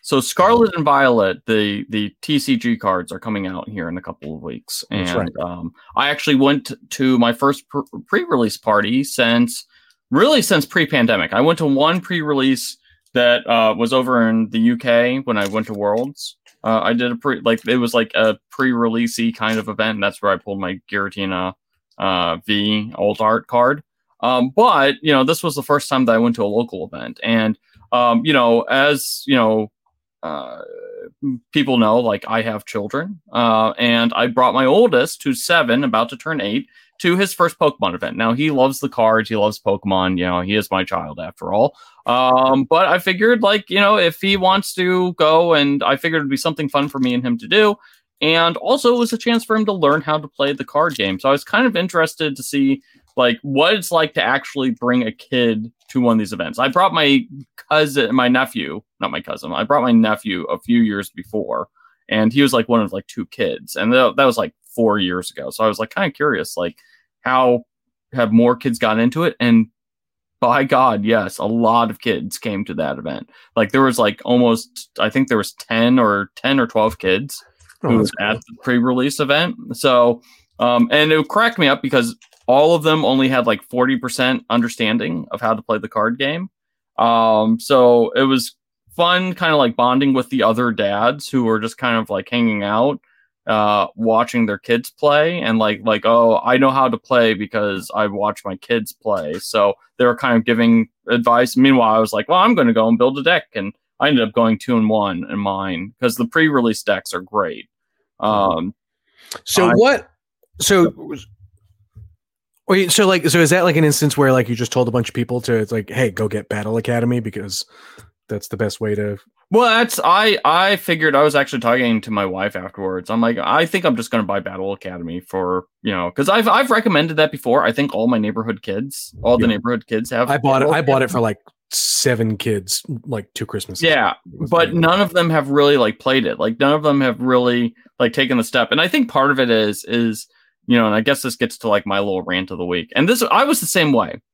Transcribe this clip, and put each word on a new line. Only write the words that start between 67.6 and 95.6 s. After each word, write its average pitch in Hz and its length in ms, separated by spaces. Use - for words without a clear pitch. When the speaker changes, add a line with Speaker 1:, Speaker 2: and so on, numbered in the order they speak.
Speaker 1:
have 117 200
more 120 220
kids 120 240
gotten 110 240
into 127 200
it? 175 160
And 117 280
by 123 240
God, 127 400
yes, 107 320
a - 80
lot 113 440
of - 120
kids 92 360
came 104 280
to - 100
that 71 220
event. 67 320
Like, 107 160
there 135 120
was, 127 160
like, 104 260
almost, 120 640
I 107 100
think 131 200
there 120 80
was - 160
ten 120 460
or, 101 360
ten 139 240
or 117 80
twelve 110 300
kids 98 460
Speaker 2:
Oh, 151 60
Speaker 1:
who 117 80
Speaker 2:
that's 104 140
Speaker 1:
was - 80
at 104 140
Speaker 2:
cool. 113 140
Speaker 1:
the 117 160
pre-release 127 560
event. 147 360
So, 123 440
um, 120 320
and 151 200
it 156 160
cracked 226 320
me 160 80
up 135 140
because 120 340
all 147 280
of 156 80
them 156 220
only 131 220
had, 127 200
like, 110 160
forty 127 340
percent 127 520
understanding 113 840
of - 100
how 113 120
to 113 80
play 110 160
the 104 120
card 110 300
game. 156 300
Um, 113 640
so 120 520
it 131 120
was 135 320
fun 180 380
kinda, 165 240
like, 123 180
bonding 131 380
with 127 160
the 127 140
other 117 280
dads 107 580
who 131 140
were 110 160
just 113 180
kind 120 200
of, 110 120
like, 98 200
hanging 113 340
out, 117 360
uh, 104 480
watching 113 500
their 101 120
kids 120 320
play 151 520
and, 113 180
like, 107 240